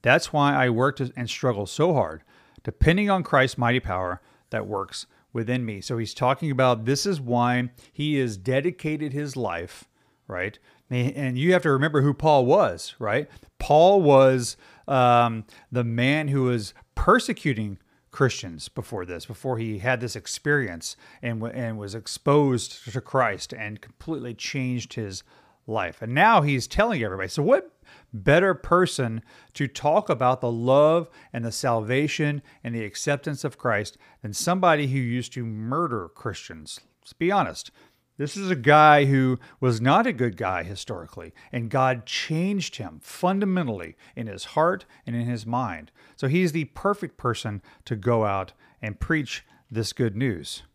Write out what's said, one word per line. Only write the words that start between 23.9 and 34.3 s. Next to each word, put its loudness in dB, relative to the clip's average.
changed -6
his -10
life. -4
And -6
now 6
he's 0
telling 0
everybody. -4
So -4
what 2
better 2
person 0
to -4
talk 0
about 2
the -2
love 4
and -6
the -6
salvation -2
and -8
the -6
acceptance -6
of -6
Christ -2
than -10